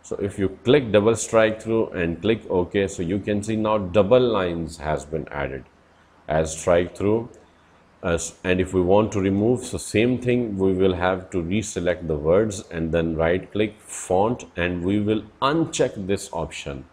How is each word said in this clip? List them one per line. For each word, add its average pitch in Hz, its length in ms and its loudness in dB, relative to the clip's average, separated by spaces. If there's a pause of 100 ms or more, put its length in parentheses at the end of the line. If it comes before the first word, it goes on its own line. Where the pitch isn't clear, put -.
So - 180 -8
if 101 180 -6
you 95 240 -2
click 123 300 4
double 107 240 4
strike 110 440 2
through 113 280 -2
and 85 320 -4
click 104 280 0
OK, 92 380 0
so 90 160 -6
you 95 160 -2
can 101 240 -2
see 110 140 -2
now 107 200 2
double 101 440 4
lines 87 560 -2
has 73 260 -2
been 76 240 -6
added 67 380 -8 (640)
as 80 280 0
strike 87 380 2
through. 110 320 0 (720)
As, 85 340 -2 (100)
and 92 160 2
if 90 120 -2
we 92 60 4
want 101 320 4
to 104 80 -2
remove, 101 460 0
so 95 120 -8
same 120 400 0
thing, 120 400 -2
we 95 140 4
will 92 220 2
have 90 380 -2
to 90 120 -2
reselect 87 640 -2
the 78 80 0
words 101 560 2
and 82 220 -4
then 82 240 0
right 85 340 0
click 104 300 -4
font, 104 640 -2 (100)
and 90 260 -2
we 101 200 0
will 107 220 -2 (180)
uncheck 139 680 -2
this 98 240 -4
option 76 600 -8